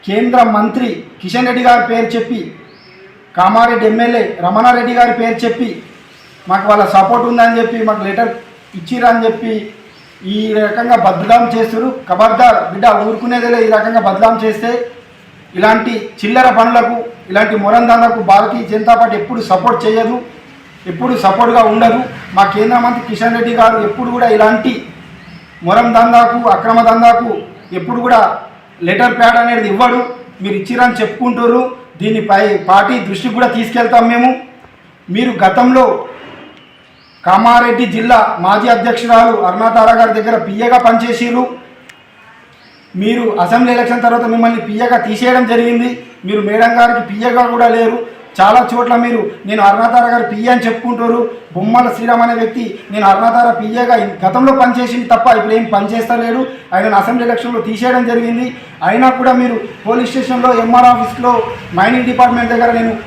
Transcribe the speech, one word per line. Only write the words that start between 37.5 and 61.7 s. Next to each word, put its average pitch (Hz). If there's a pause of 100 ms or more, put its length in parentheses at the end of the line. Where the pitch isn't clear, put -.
జిల్లా 220
మాజీ 208
అధ్యక్షురాలు 233
అరుణాతార 220
గారి 226
దగ్గర 226
పిఏగా 226
పనిచేసిర్రు. 240 (1300)
మీరు 220
అసెంబ్లీ 247
ఎలక్షన్ 240
తర్వాత 240
మిమ్మల్ని 226
పిఏగా 233
తీసేయడం 247
జరిగింది. 233 (200)
మీరు 208
మేడం 226
గారికి 240
పిఏగా 233
కూడా 240
లేరు. 226 (240)
చాలా 233
చోట్ల 240
మీరు 233 (160)
"నేను 214
అరుణాతార 226
గారు 233
పిఏ 214
అని 247
చెప్పుకుంటారు." 233 (240)
బొమ్మల 226
శ్రీరామ్ 233
అనే 233
వ్యక్తి 226 (120)
"నేను 202
అరుణాతార 233
పిఏగా 233 (320)
గతంలో 262
పనిచేసింది 247
తప్ప 233
ఇప్పుడు 214
ఏం 226
పనిచేస్తలేడు. 233 (260)
ఆయనను 202
అసెంబ్లీ 233
ఎలక్షన్లో 233
తీసేయడం 247
జరిగింది." 233 (280)
అయినా 240
కూడా 254
మీరు 247 (260)
పోలీస్ 240
స్టేషన్లో, 254
ఎంఆర్ 233
ఆఫీస్లో, 247 (320)